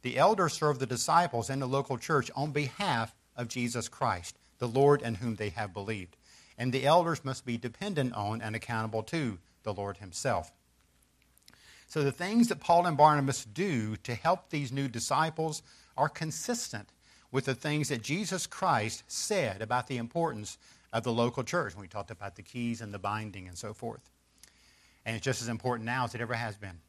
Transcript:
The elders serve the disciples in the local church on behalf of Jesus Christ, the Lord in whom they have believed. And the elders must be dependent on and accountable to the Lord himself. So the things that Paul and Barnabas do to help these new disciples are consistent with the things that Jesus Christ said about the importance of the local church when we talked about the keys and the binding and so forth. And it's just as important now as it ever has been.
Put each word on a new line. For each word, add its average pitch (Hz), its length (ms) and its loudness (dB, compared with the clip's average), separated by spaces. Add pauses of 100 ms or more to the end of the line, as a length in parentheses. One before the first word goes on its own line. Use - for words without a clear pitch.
The 123 160 -2
elders 180 360 6
serve 147 260 2
the 135 60 0
disciples 127 640 2
in 135 100 -2
the 135 80 -2
local 131 300 0
church 135 380 0
on 147 160 -2
behalf 139 640 -2 (220)
of 123 100 -6
Jesus 120 400 -2
Christ, 95 500 -2 (220)
the 123 80 0
Lord 139 340 6
in 117 140 -2
whom 110 220 -4
they 104 120 -2
have 104 240 -6
believed. 101 440 -6 (400)
And 123 160 -2
the 131 120 2
elders 165 380 6
must 131 220 -6
be 120 120 -2
dependent 127 560 -2
on 104 280 -2
and 110 140 -4
accountable 110 480 -2
to 123 360 -4 (240)
the 107 100 -4
Lord 101 240 -6
himself. 95 540 -4 (1400)
So - 160 0
the 143 80 4
things 226 380 4
that 196 100 -2
Paul 175 260 6
and 160 120 2
Barnabas 143 480 6
do 113 520 -2
to - 160 -6
help 170 360 0
these 143 240 -4
new 139 160 -2
disciples 151 760 -2 (340)
are 147 120 4
consistent 160 800 -6 (420)
with 131 140 0
the 131 100 0
things 151 340 0
that 123 120 -2
Jesus 175 440 -2
Christ 117 640 0
said 120 540 -2
about 123 260 -2
the 131 100 -4
importance 117 600 -4 (340)
of 113 120 -2
the 123 100 0
local 117 300 2
church 127 300 -2
when 98 80 -14
we 95 60 -14
talked 101 240 -10
about 101 240 -12
the 98 80 -20
keys 117 380 -4
and 104 120 -10
the 104 60 -8
binding 101 480 -6
and 87 100 -14
so 107 160 -10
forth. 113 360 -12 (960)
And 113 120 -4
it's 110 100 -4
just 127 160 0
as 113 60 -4
important 117 380 -2
now 127 180 0
as 117 100 -4
it 117 80 -4
ever 117 140 -2
has 113 220 -4
been. 95 320 -12